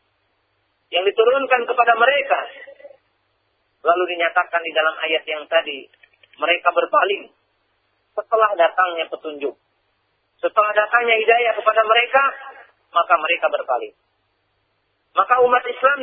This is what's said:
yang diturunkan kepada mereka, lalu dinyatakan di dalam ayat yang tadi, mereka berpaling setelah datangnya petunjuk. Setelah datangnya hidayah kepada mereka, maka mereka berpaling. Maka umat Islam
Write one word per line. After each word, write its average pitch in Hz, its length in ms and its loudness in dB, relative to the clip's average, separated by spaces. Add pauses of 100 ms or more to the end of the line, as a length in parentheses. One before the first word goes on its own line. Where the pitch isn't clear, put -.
(880)
yang 175 160 -2
diturunkan 240 640 2
kepada 233 320 2
mereka, 254 400 0 (1400)
lalu 175 200 0 (120)
dinyatakan 170 480 -2
di 165 80 -10
dalam 156 320 -2
ayat 160 240 -4
yang 151 240 -8
tadi, 151 320 -2 (560)
mereka 175 320 0
berpaling 285 560 -2 (880)
setelah 214 400 0
datangnya 170 560 0
petunjuk. 147 440 -10 (840)
Setelah 208 320 0
datangnya 226 480 0
hidayah 226 400 2
kepada 220 240 2
mereka, 240 400 2 (720)
maka 170 240 2
mereka 160 320 -2
berpaling. 123 420 -4 (1160)
Maka 247 320 2
umat 247 240 2
Islam 269 360 0